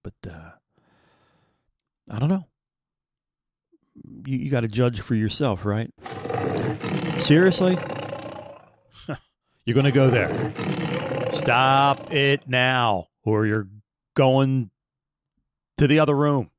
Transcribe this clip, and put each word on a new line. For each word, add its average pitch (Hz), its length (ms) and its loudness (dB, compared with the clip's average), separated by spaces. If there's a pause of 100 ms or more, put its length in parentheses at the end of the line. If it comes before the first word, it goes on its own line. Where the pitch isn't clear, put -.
But, 95 100 -16 (160)
uh, 80 200 -20 (1600)
I 107 120 -10
don't 139 80 0
know. 190 180 -2 (1800)
You, 135 140 -6
you 143 100 -6
gotta 120 200 0
judge 117 320 0
for 120 160 -2
yourself, 107 480 0
right? 104 280 -2 (1300)
Seriously? 180 580 4 (1300)
<laughs> - 560 -16
You're 117 100 -2
gonna 135 160 4
go 135 180 6
there. 107 460 0 (800)
Stop 135 800 2
it 143 360 0
now, 123 600 0 (160)
or 107 200 2
you're 107 220 0 (480)
going 135 560 2 (1080)
to 143 100 4
the 151 100 4
other 156 160 2
room. 143 440 0